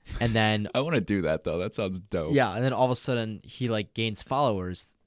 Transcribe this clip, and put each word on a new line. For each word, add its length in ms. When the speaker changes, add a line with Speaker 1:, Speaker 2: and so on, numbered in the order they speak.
Speaker 1:
And 120
then 380
Speaker 2:
<laughs> 40
I 60
wanna 200
do 220
that, 200
though. 140
That 180
sounds 240
dope. 340
Speaker 1:
Yeah, 220
and 80
then 80
all 140
of 60
a 40
sudden, 480
he, 240
like, 280
gains 280
followers. 720